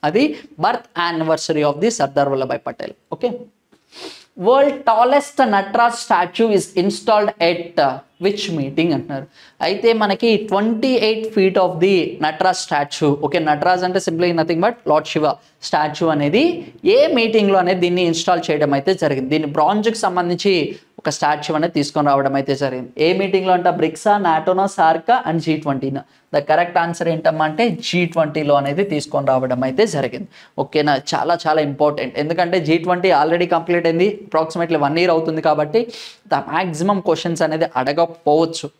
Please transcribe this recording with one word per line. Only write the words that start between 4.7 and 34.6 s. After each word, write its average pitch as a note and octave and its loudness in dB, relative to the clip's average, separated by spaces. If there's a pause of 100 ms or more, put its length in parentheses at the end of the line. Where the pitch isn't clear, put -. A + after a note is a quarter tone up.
tallest B3 2 (180)
Nataraj A3+ 2 (120)
statue F3+ 0
is - 0 (200)
installed G#3 0 (200)
at, F3 -4 (100)
uh, C3 0 (300)
which G3+ 0 (160)
meeting D3+ -2
అంటున్నారు. C3+ -8 (400)
అయితే G3+ 0 (140)
మనకి G3+ 0 (220)
ట్వంటీ A3 0 (160)
ఎయిట్ A3 -2 (100)
feet F#3+ 2
of F3 0 (120)
the G3 4 (280)
Nataraj F3 0
statue. D3 0 (140)
Okay, C#3+ 0 (120)
Natras F3 2
అంటే F#3 0
simply F3 2 (100)
nothing E3 0
but A#3+ 0 (160)
Lord D3+ 2
Shiva D3+ 0 (360)
statue D#3 -2
అనేది D3+ 2 (520)
ఏ - 6 (200)
మీటింగ్లో G#3 4
అనేది F3+ 0
దీన్ని F3 2
install E3 0
చేయడం D3+ 2
అయితే D#3+ 0 (120)
జరిగింది. C3 0
దీన్ని D#3 -2
బ్రాంజ్కి G#3 0
సంబంధించి F3+ 0 (480)
ఒక - -4
స్టాచ్యూ D3 -2
అనేది D#3+ -2
తీసుకొని D3 0
రావడం C#3 2
అయితే C3+ -2
జరిగింది. B2+ -6 (160)
ఏ - 4 (100)
మీటింగ్లో F#3+ 0
అంటే F3+ 2 (100)
బ్రిక్సా, D#3+ 0 (160)
నాటోనా, F3 2 (120)
సార్కా E3 2 (120)
and D#3+ -2
జీ D#3 0 (100)
ట్వంటీనా? C3+ -4 (320)
The D3 4
correct F3 2
answer E3+ -4
ఏంటమ్మా D#3+ 0
అంటే D#3 -2 (220)
జీ F3 0 (140)
ట్వంటీలో D3+ 0
అనేది C#3+ -2
తీసుకొని C#3+ -4
రావడం B2+ 0
అయితే C3 2 (120)
జరిగింది. C3 -6 (340)
ఓకేనా? D3 0 (180)
చాలా E3 0 (100)
చాలా D#3+ 2 (100)
ఇంపార్టెంట్, C#3+ -2
ఎందుకంటే E3+ 0 (100)
జీ D#3+ 4 (100)
ట్వంటీ F3+ 0 (100)
already E3+ 0
కంప్లీట్ E3+ 0
అయింది, E3+ 2 (200)
approximately D#3+ -2